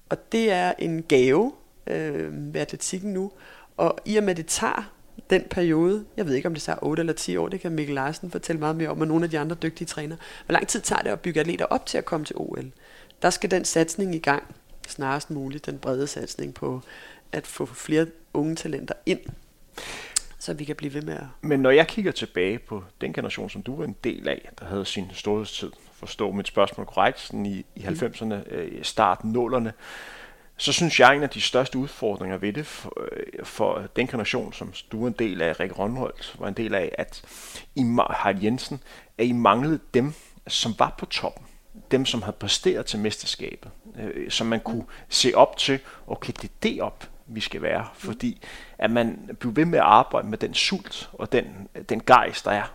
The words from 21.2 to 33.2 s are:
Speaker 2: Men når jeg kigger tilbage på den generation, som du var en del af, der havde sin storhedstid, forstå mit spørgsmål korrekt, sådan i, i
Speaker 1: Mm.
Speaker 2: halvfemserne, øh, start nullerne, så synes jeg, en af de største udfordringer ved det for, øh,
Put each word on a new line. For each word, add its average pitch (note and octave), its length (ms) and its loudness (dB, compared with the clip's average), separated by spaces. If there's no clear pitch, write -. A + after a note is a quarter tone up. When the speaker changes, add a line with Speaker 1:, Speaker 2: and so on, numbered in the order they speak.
Speaker 2:
Men D3 180 2
når C3 120 8
jeg D#3 160 10
kigger F#3+ 240 -2
tilbage G#2 480 0
på G#2 240 -10
den C3+ 120 -4
generation, G#2+ 360 -6
som G2+ 140 -10
du B2+ 120 -6
var D#3+ 100 -4
en G3+ 180 -6
del G#2 260 -2
af, - 200 -4
der - 60 -14
havde F#2+ 200 -2
sin F#2+ 280 -4
storhedstid, G#2 580 -4
forstå - 380 -4
mit G2 160 -2
spørgsmål - 380 0
korrekt, G#2 340 2
sådan G#2+ 260 -6
i, G2+ 120 -4
i - 60 -8
Speaker 1:
Mm. - 80 -14
Speaker 2:
halvfemserne, G#2+ 680 -4
øh, - 320 -8
start G2+ 420 2
nullerne, A#2 480 0
så - 160 0
synes E3 260 2
jeg, B2+ 160 12
en D3 80 0
af C#3 60 0
de G#2+ 120 -6
største C3 360 2
udfordringer G2+ 600 -2
ved G2+ 160 -2
det D3+ 120 -6
for, - 320 -12
øh, - 340 -10